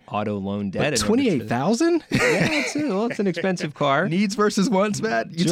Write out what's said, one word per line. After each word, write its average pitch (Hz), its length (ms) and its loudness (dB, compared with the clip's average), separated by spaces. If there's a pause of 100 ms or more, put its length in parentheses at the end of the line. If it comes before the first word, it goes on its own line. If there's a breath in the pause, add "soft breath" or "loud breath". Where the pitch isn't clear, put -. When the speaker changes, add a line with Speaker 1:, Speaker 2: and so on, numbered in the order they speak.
Speaker 1:
auto 104 300 -2
loan 98 340 -4
debt - 100 -4
Speaker 2:
But - 60 0
Speaker 1:
in 151 60 -2
order 123 40 0
to 104 80 0
Speaker 2:
twenty-eight 208 420 0
thousand? 226 600 0
<laughs> - 40 -12
Speaker 1:
Yeah, - 400 2
it's, 294 240 -2
well, 240 300 -2
it's 240 140 -4
an 202 80 0
expensive 175 480 -2
car. 143 340 2
Speaker 2:
Needs 196 260 0
versus 202 340 2
wants, 196 320 2
Matt? 220 300 -2
You 165 160 0
Speaker 1:
Sure. 165 40 2